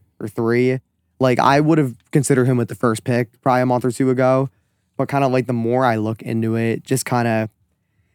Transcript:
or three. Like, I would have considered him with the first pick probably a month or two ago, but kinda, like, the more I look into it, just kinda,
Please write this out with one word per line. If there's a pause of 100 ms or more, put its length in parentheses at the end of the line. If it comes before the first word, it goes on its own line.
(200)
or
three. (440)
Like,
I
would
have (160)
considered
him
with
the
first
pick
probably
a
month
or
two
ago, (480)
but
kinda,
like,
the
more
I
look
into
it,
just
kinda, (640)